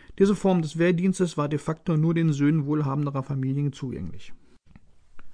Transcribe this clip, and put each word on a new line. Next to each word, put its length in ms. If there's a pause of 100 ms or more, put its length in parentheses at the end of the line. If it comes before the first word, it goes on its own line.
(180)
Diese 180
Form 260
des 160
Wehrdienstes 600
war 120
de 100
facto 380
nur 160
den 200
Söhnen 320
wohlhabenderer 580
Familien 500
zugänglich. 600 (1000)